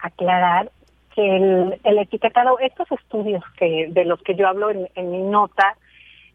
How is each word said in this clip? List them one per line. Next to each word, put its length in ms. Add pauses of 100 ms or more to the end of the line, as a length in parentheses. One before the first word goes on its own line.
aclarar 680 (420)
que 220
el, 480
el 140
etiquetado, 640
estos 300
estudios 540 (140)
que, 320
de 160
los 160
que 120
yo 140
hablo 220
en, 240
en 160
mi 80
nota, 580 (580)